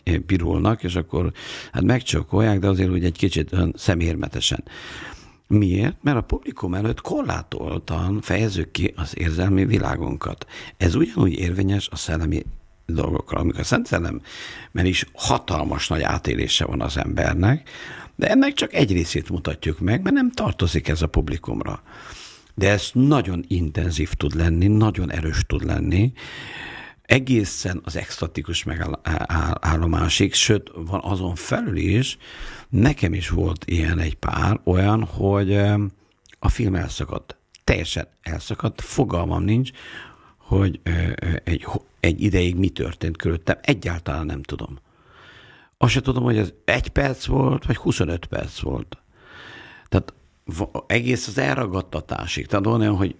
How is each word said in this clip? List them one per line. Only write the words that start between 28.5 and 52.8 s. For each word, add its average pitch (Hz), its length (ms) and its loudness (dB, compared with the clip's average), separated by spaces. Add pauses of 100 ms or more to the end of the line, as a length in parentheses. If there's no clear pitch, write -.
megáll-, 73 400 -4
á-, 82 240 -2
á-, 80 340 0
állomásig, 82 720 2
sőt, - 420 2
van 82 280 -4
azon 92 320 -2
felül 127 420 -2
is, 95 400 2 (520)
nekem 110 440 2
is 85 160 -4
volt 85 360 0
ilyen 82 340 2
egy 80 160 -2
pár, - 480 0
olyan, 101 400 2
hogy, 98 480 0
ö, 101 320 4 (560)
a - 100 2
film 101 260 0
elszakadt. - 600 -6 (260)
Teljesen - 440 0 (140)
elszakadt, 82 600 -6
fogalmam 85 600 0
nincs, 117 260 2 (680)
hogy, 95 460 0
ö, 85 80 -2
ö, 85 520 0
egy 85 200 -2
ho-, - 220 -8 (140)
egy - 220 2
ideig 90 340 2
mi 90 140 4
történt - 480 -4
körülöttem, - 440 0
egyáltalán 82 640 -2
nem 73 160 -6
tudom. - 380 -10 (960)
Azt 120 140 4
se 123 100 2
tudom, 123 220 0
hogy 120 140 4
ez 104 160 0 (120)
egy 123 240 0
perc 139 360 -2
volt, 135 400 2
vagy 113 120 0
huszonöt 85 480 -2
perc - 340 -6
volt. - 380 -6 (920)
Tehát - 240 2 (440)
va-, - 300 -6
egész 120 400 0
az 104 100 -6
elragadtatásig. 110 1080 -4
Tehát 101 200 0
van 113 140 4
olyan, 107 160 4